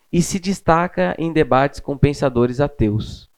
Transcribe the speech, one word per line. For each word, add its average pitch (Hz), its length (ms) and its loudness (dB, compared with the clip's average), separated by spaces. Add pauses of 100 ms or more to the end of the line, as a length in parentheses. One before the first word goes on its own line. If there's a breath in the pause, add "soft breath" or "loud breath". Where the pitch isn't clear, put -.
(120)
e 170 100 2
se - 160 -2
destaca 180 800 0
em 165 140 -4
debates 139 480 2
com 143 160 -6
pensadores 127 640 0
ateus." 107 760 -2